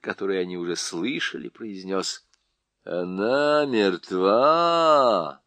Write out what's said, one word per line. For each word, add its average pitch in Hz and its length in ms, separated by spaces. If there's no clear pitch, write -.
который 95 400
они 90 160
уже 87 180
слышали, - 720
произнёс: 95 760
Она 120 800
мертва! 117 1800